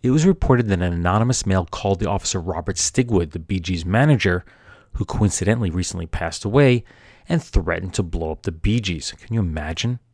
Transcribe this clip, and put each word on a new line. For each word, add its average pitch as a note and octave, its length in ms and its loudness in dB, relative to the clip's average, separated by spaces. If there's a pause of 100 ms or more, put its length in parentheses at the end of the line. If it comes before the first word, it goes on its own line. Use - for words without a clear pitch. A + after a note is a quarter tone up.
It B2 80 2
was D#3 140 4
reported B2+ 420 4
that F#2+ 140 2
an F2 120 0
anonymous G2+ 520 2
male F#2+ 200 2
called G2 360 -2
the G2+ 80 -2
officer G2 320 -2
Robert E2 340 -4
Stigwood, G#2 560 0
the E2+ 80 -8
Bee F2+ 220 -4
Gees E2 240 -4
manager, G#2 580 4 (500)
who - 120 -4
coincidentally G#2 640 0
recently F2 360 -4
passed - 380 -6
away, B2 400 4 (460)
and E3 120 0
threatened F2 520 -2
to G2+ 100 -2
blow E2 280 -4
up D#2 100 -8
the G2 100 -6
Bee G#2 300 0
Gees. F2 320 -6
Can - 200 -12
you A2+ 60 0
imagine? E2 600 -4 (140)